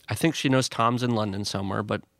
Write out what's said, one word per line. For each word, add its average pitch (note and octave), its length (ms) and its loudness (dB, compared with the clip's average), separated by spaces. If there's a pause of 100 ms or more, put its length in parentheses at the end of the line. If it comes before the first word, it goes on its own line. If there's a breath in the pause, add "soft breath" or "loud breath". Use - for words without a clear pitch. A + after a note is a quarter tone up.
I A#2 60 -2
think E3 220 2
she - 120 -2
knows C3 200 4
Tom's A#2 340 2
in B2 80 0
London G#2 340 -2
somewhere, G2 380 -2
but G#2+ 200 -4 (180)